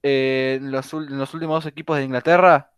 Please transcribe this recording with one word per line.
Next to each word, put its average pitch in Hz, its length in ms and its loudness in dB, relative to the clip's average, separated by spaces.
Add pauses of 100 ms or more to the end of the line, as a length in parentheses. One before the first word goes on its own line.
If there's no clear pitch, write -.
eh, 135 580 0
en 139 100 -10
los 135 220 -6
ul-, 156 160 -8
en 139 100 -8
los 135 160 -6
últimos 160 300 -4
dos 156 80 -10
equipos 160 240 -4
de 139 80 -2
Inglaterra, 156 720 4